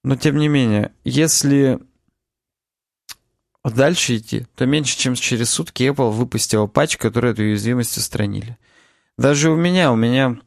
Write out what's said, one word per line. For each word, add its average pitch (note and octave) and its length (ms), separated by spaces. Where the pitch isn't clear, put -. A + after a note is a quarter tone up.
Но C3+ 120
тем C#3+ 220
не D3+ 100
менее, A#2 440
если C#3 760
дальше C3 520
идти, A#2 300
то B2+ 100
меньше C#3+ 320
чем B2+ 160
через A#2 360
сутки - 340
Apple C3+ 260
выпустила A2 560
патч, C#3+ 300
который A#2 360
эту G#2+ 100
уязвимость A2 560
устранили. G#2+ 600
Даже C#3+ 320
у D#3 60
меня, F3 360
у A2+ 40
меня A#2+ 500